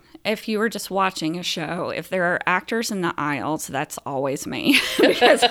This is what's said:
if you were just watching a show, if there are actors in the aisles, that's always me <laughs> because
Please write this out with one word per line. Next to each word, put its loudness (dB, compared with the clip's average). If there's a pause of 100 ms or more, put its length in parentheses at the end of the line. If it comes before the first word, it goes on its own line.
(240)
if -4
you 0
were 2
just -8
watching -2
a -8
show, -4
if -6
there 0
are 2
actors 0
in -4
the 0
aisles, -4
that's -6
always -4
me 2
<laughs> -2
because 6